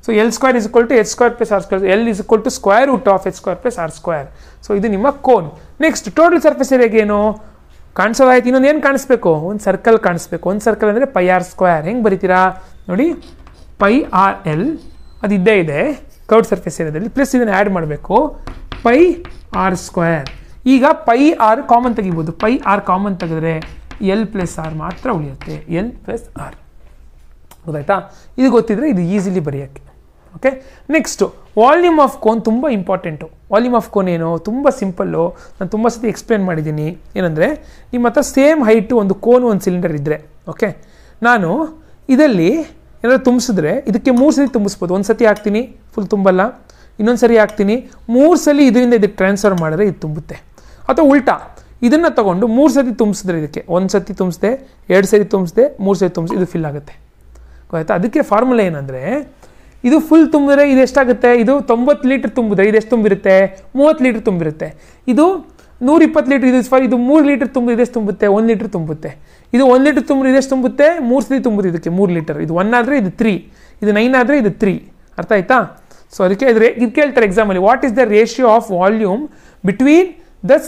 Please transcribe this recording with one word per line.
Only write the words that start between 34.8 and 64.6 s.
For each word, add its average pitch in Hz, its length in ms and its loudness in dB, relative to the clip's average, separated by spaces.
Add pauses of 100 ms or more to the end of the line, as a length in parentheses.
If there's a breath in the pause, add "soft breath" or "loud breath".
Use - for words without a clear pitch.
ನಾನು - 400 -12
ತುಂಬ 220 200 -2
ಸತಿ 226 200 -4
ಎಕ್ಸ್ಪ್ಲೇನ್ 202 360 -4
ಮಾಡಿದ್ದೀನಿ. 156 540 -6 (180)
ಏನಂದ್ರೆ 180 380 -2 (380 soft breath)
ನಿಮ್ಮ 240 160 0
ಹತ್ರ 233 120 0
ಸೇಮ್ 285 440 2
ಹೈಟು 220 320 2
ಒಂದು 196 180 0
ಕೋನ್ 247 300 2
ಒಂದು 208 160 0
ಸಿಲಿಂಡರ್ 180 320 -2
ಇದ್ದರೆ, 151 300 -6 (260)
ಓಕೆ, 190 280 -6 (460 soft breath)
ನಾನು 233 440 0 (420 soft breath)
ಇದಲ್ಲಿ 240 420 4 (100)
ಏನಾದ್ರು - 580 -2
ತುಂಬಿಸಿದ್ರೆ 233 680 0
ಇದಕ್ಕೆ 233 240 0
ಮೂರು 262 200 4
ಸತಿ 285 220 0
ತುಂಬಿಸ್ಬೋದು. 185 420 -4
ಒಂದು 196 100 -2
ಸತಿ 226 220 0
ಹಾಕ್ತೀನಿ 208 500 -2 (180)
ಫುಲ್ 196 140 -6
ತುಂಬಲ್ಲ, 196 560 0 (340 soft breath)
ಇನ್ನೊಂದು 233 220 0
ಸರಿ 233 180 4
ಹಾಕ್ತೀನಿ, 208 520 0 (180 loud breath)
ಮೂರು 285 280 4
ಸಲ 294 240 2
ಇದರಿಂದ 247 340 4
ಇದಕ್ಕೆ 208 220 0
ಟ್ರಾನ್ಸ್ಫರ್ 190 440 0
ಮಾಡಿದ್ರೆ 160 260 -2
ಇದು 185 140 -4
ತುಂಬುತ್ತೆ. 151 340 -10 (540 soft breath)
ಅಥವಾ 294 200 4
ಉಲ್ಟಾ 269 480 0 (260 soft breath)
ಇದನ್ನ 302 260 2
ತಗೊಂಡು 202 380 0
ಮೂರು 254 260 2
ಸತಿ 247 220 0
ತುಂಬಿಸಿದ್ರೆ 190 440 -2
ಇದಕ್ಕೆ 147 300 -8
ಒಂದು 185 200 0
ಸತಿ 190 260 -2
ತುಂಬಿಸ್ದೆ, 196 560 -4 (200 soft breath)
ಎರಡು 190 160 4
ಸರಿ 208 180 2
ತುಂಬಿಸ್ದೆ, 208 560 0
ಮೂರು 196 180 0
ಸರಿ 185 100 0
ತುಂಬಿಸಿ 175 280 -6
ಇದು 185 100 -2
ಫಿಲ್ 165 180 -6
ಆಗುತ್ತೆ. 147 300 -12 (680 soft breath)
ಗೊತ್ತಾಯ್ತಾ? 160 320 -4
ಅದಕ್ಕೆ 214 280 0
ಫಾರ್ಮುಲಾ 226 400 2
ಏನಂದ್ರೆ 151 720 -6 (520 soft breath)
ಇದು 277 160 4
ಫುಲ್ 311 320 4
ತುಂಬಿದ್ರೆ 285 400 4
ಇದು 262 80 4
ಎಷ್ಟಾಗುತ್ತೆ? 240 600 2
ಇದು 262 220 2
ತೊಂಬತ್ತು 254 460 0
ಲೀಟರ್ 269 220 -2
ತುಂಬಿದ್ರೆ 208 380 0
ಇದು 214 80 2
ಎಷ್ಟು 214 140 0
ತುಂಬಿರುತ್ತೆ? 196 720 2 (120)
ಮೂವತ್ತು 302 300 2
ಲೀಟರ್ 220 200 -2
ತುಂಬಿರುತ್ತೆ. 156 500 -4 (340 soft breath)